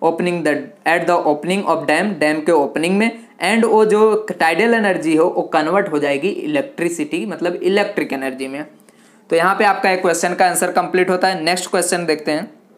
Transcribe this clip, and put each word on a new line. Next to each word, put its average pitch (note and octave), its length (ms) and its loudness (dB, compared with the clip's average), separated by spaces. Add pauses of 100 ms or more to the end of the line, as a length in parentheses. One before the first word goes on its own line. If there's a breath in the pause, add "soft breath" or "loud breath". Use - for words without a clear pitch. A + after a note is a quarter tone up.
opening F3 380 0
the, D3 120 0 (340)
at E3+ 200 2
the F3 100 4 (140)
opening F3+ 320 -2
of D3+ 220 -2
dam, E3 220 2 (100)
dam D3+ 220 0
के E3 120 0
ओपनिंग D3+ 460 0
में, A3+ 200 0 (260 loud breath)
and A3+ 200 2
वो A3 200 4
जो G#3+ 420 2 (140)
tidal E3+ 340 2
energy F3 420 0
हो D#3+ 80 4
वो F3+ 180 0
कन्वर्ट E3 500 0
हो D3 60 0
जाएगी C#3+ 300 -2
electricity, D#3+ 960 -4
मतलब F3 280 -4
electric G3 580 -2
energy C3+ 360 -8
में। C#3 160 -10 (640 soft breath)
तो E3 60 2
यहाँ F3+ 180 4
पे G#3+ 100 2
आपका G3 260 2
एक F3+ 120 0
question F3 320 0
का F#3 120 4
आंसर F3 260 0
complete F3+ 380 2
होता F3+ 180 2
है। F3+ 160 -4
Next F3+ 260 -2
question F3 360 0
देखते D3+ 260 -2
हैं, E3 180 -4 (280)